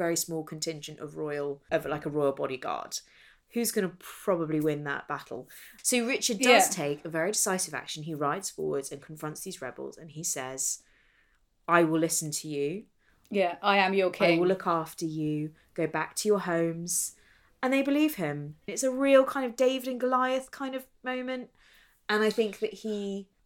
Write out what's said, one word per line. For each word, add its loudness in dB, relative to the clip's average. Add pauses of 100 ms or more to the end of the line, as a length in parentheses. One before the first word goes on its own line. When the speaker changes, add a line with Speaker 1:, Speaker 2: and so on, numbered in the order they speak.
Speaker 1:
very 2
small -4
contingent -8
of -12
royal, -6
of, 0
like, -4
a -2
royal 2
bodyguard. -6 (540)
Who's 0
gonna -2
probably -2
win 0
that -6
battle? -10 (320)
So 2
Richard 0
does 8
Speaker 2:
Yeah. -2
Speaker 1:
take -4
a -8
very 0
decisive 0
action. -8
He -6
rides -2
forwards -4
and -12
confronts -10
these -12
rebels, -10
and -18
he -12
says, -4 (840)
"I 8
will 4
listen 0
to -6
you. -2 (480)
Speaker 2:
Yeah, 0
I 4
am 4
your 4
Speaker 1:
I -2
Speaker 2:
king. 4
Speaker 1:
will 4
look 2
after -2
you. -2 (220)
Go -2
back -4
to -2
your 4
homes." -2 (460)
And 2
they 4
believe 4
him. -4 (120)
It's -4
a 2
real 8
kind -4
of -6
David 2
and -6
Goliath 0
kind -8
of -10 (180)
moment. -6 (580)
And 2
I 6
think 0
that -2
he, -6 (180)